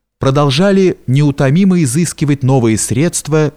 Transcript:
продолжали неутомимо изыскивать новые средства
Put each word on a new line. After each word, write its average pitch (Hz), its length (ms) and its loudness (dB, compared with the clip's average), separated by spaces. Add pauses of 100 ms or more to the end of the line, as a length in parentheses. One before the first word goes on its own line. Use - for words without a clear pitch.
(180)
продолжали 147 880 0
неутомимо 147 760 2
изыскивать 143 600 -2
новые 117 360 2
средства 147 800 -2